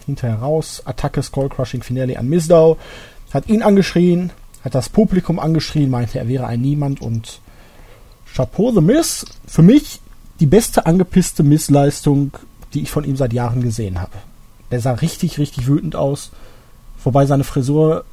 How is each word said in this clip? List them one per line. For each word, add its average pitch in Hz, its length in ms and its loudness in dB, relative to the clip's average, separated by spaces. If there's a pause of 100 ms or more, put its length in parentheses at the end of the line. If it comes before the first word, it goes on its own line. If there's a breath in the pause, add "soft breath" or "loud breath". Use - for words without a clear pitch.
hinterher 120 300 -4
raus. 151 480 -6
Attacke, - 360 -6
Skull-Crushing 135 640 -6
Finale 127 340 -6
an 117 120 -6
Mizdow, 160 480 4 (560 loud breath)
hat 143 160 -4
ihn 220 120 2
angeschrien, 180 680 2 (320)
hat - 100 -8
das 127 160 -2
Publikum 185 480 0
angeschrien, 151 540 0
meinte, 120 260 -4
er 113 120 -4
wäre 127 180 -4
ein 117 140 -4
Niemand 139 400 -2
und 113 380 -8 (960 soft breath)
Chapeau 185 380 -2
The 214 80 4
Miz, 247 460 2 (200)
für - 180 2
mich 254 360 6 (400)
die 170 60 4
beste 180 400 2
angepisste 175 580 2
Miz-Leistung, 143 880 2 (420)
die 147 100 -4
ich - 60 -10
von 147 140 -4
ihm 135 140 -4
seit 127 160 -2
Jahren 120 280 -2
gesehen 110 380 -4
habe. - 140 -10 (580)
Der 123 80 -4
sah 127 140 -2
richtig, 151 460 -4
richtig 135 280 -4
wütend 151 300 0
aus, - 340 -4 (720 soft breath)
wobei 139 220 4
seine 139 180 2
Frisur, 151 680 0